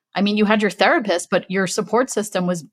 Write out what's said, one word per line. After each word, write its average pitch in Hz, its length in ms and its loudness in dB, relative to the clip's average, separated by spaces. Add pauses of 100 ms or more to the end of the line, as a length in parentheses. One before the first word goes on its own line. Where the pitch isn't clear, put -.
(160)
I 190 60 0
mean, 208 140 2
you 214 80 2
had 214 180 2
your 202 80 0
therapist, 220 600 2
but 185 200 0
your 190 160 0
support 220 440 -2
system 196 360 -2
was 175 260 -2